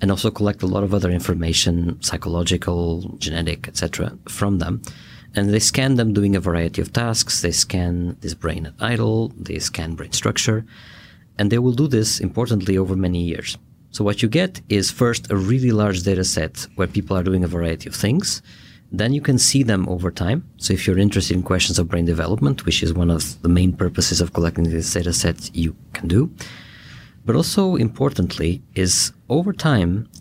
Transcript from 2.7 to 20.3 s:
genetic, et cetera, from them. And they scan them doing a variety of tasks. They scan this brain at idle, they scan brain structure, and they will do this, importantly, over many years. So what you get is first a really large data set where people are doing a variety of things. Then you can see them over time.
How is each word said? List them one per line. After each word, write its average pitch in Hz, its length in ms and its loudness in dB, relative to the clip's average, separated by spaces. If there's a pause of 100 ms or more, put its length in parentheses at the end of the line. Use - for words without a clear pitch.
genetic, 80 480 -4
et - 120 -8
cetera, 82 340 -4 (160)
from 101 300 0
them. 82 240 -2 (520)
And 101 140 2
they 104 100 4
scan 135 360 2
them 113 180 2
doing 101 240 4
a 92 40 2
variety 85 420 0
of - 100 -6
tasks. 117 480 -2
They 85 120 0
scan 87 680 -2
this - 140 -8
brain 82 320 -6
at 71 120 -14
idle, 113 500 0 (100)
they - 200 -8
scan 82 360 -6
brain 80 180 -12
structure, 110 540 0 (720)
and 101 120 2
they 117 80 4
will 123 140 4
do 143 160 2
this, 110 320 2
importantly, 98 560 0
over 95 180 2
many 90 280 0
years. 82 340 -6 (340)
So - 140 -4
what 104 180 0
you 113 60 2
get 170 400 0
is 98 220 2
first 117 400 0
a 101 60 0
really 120 340 2
large 104 320 2
data 92 220 2
set - 500 -4
where 90 140 -2
people 95 280 -2
are 90 60 0
doing 92 220 2
a 87 40 -2
variety 82 400 -4
of - 60 -14
things. - 480 0 (500)
Then 107 220 0
you 147 80 -2
can 131 160 2
see 135 240 4
them 95 260 2
over 90 220 -2
time. 104 340 -2 (140)